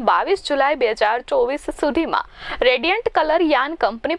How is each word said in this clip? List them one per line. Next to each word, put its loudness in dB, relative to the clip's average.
બાવીસ 2
જુલાઈ 0
બે 2
હજાર 2
ચોવીસ 0
સુધીમાં 0
રેડિયન્ટ 0
કલર 2
યાન 0
કંપની -2